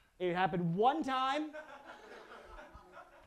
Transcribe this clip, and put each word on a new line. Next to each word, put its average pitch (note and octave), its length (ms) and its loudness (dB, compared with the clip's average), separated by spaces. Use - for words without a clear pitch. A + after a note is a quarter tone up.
It F3+ 160 2
happened F3+ 420 2
one C4+ 260 6
time. C4+ 480 0